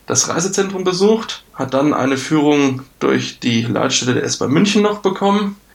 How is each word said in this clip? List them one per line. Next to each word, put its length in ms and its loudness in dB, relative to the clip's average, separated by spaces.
das 240 -2
Reisezentrum 540 -2
besucht, 600 0
hat 180 -6
dann 220 2
eine 220 0
Führung 680 2
durch 400 -2
die 240 0
Leitstelle 500 0
der 100 0
S-Bahn 280 -2
München 320 4
noch 160 -2
bekommen 560 0